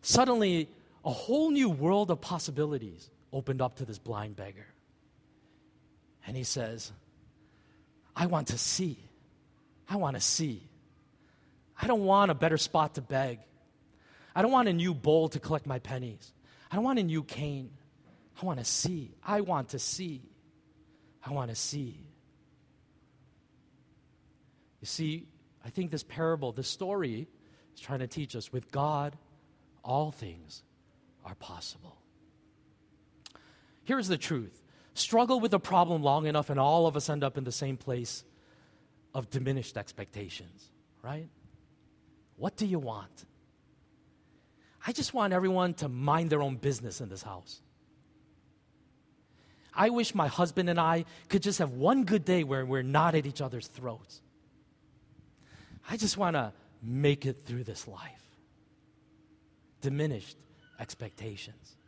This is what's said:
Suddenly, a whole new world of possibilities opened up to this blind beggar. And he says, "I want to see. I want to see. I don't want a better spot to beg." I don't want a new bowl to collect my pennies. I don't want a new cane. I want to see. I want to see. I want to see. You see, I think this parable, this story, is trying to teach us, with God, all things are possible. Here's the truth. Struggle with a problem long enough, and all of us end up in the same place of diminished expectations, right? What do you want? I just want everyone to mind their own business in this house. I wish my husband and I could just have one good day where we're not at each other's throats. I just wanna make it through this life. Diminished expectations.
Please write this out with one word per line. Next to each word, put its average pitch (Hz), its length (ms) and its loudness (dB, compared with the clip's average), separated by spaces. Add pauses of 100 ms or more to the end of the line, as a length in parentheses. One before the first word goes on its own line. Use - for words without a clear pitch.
Suddenly, 214 680 4 (340)
a 147 80 -2
whole 302 380 2
new 277 200 4
world 175 420 2
of 160 100 -2
possibilities 143 880 -4 (220)
opened 131 300 -4
up 123 160 -2
to 131 80 -6
this 110 120 -10
blind 107 380 -8
beggar. 101 320 -14 (1600)
And - 100 -8
he 127 60 -6
says, 117 480 -6 (1200)
"I 175 120 0
want 156 220 0
to 123 80 -2
see. - 520 -2 (760)
I 190 80 -4
want 151 200 0
to - 60 -4
see. 135 480 -2 (1120)
I 214 60 0
don't 220 180 4
want 196 260 8
a 147 40 2
better 160 220 2
spot 151 380 2
to 139 60 -4
beg." 131 380 -2 (960)
I 180 60 4
don't 226 100 6
want 247 160 6
a 185 60 2
new 170 200 2
bowl 151 360 4
to - 100 -6
collect 151 260 -2
my 131 140 -4
pennies. 123 540 -10 (360)
I 170 60 -6
don't 208 80 2
want 254 160 2
a 202 40 2
new 160 200 0
cane. 139 480 -8 (680)
I 185 40 -6
want 156 140 -2
to 117 60 -6
see. 170 580 -2
I 208 180 0
want 170 280 -2
to - 100 -6
see. 160 420 -6 (1040)
I 131 60 -8
want 131 180 -2
to 110 60 -8
see. 127 500 -6 (2750)
You 110 60 -12
see, 160 400 -4 (360)
I 117 60 -14
think 180 200 -4
this 151 140 -6
parable, 156 480 -2
this 127 160 -6
story, 165 600 -4 (460)
is - 60 -20
trying 139 200 -6
to 127 80 -4
teach 143 280 -8
us, 110 160 -10
with 123 200 -8
God, 143 460 -2 (680)
all 143 280 0
things 85 520 -14 (600)
are - 120 -12
possible. - 640 -14 (1900)
Here's 240 240 0
the 180 100 0
truth. 120 440 -6 (320)
Struggle 240 460 4
with 214 140 2
a 190 60 6
problem 175 440 4
long 143 220 4
enough, 151 240 0
and 139 100 0
all 160 280 6
of 147 80 2
us 147 140 -2
end 147 140 0
up 135 140 -2
in 139 60 -4
the 123 80 -6
same 135 260 -4
place 120 460 -6 (880)
of 127 160 -6
diminished 131 480 -4
expectations, 95 920 -14 (320)
right? 151 280 -10 (1040)
What 151 220 -6
do 214 80 0
you 185 140 0
want? 110 460 -10 (1600)
I 240 40 -4
just - 220 -2
want 208 200 4
everyone 180 420 4
to 147 140 -4
mind 143 400 2
their 147 120 4
own 135 160 -2
business 120 440 -4
in 110 80 -10
this 95 140 -12
house. 92 380 -14 (2000)
I 214 160 6
wish 240 260 0
my 165 120 4
husband 175 420 0
and 170 100 2
I 165 260 2 (220)
could 196 140 2
just 202 180 -2
have 151 120 2
one 185 320 4
good 190 200 2
day 180 200 4
where 135 220 -2
we're 131 180 0
not 156 320 4
at 147 100 4
each 143 160 -6
other's 127 260 -6
throats. 113 540 -12 (1700)
I 226 80 -4
just 208 200 0
wanna 156 360 0 (280)
make 139 440 2
it 131 200 -4
through 123 180 -6
this 107 240 -10
life. - 500 -18 (1400)
Diminished 139 560 -4 (420)
expectations. 110 960 -12 (120)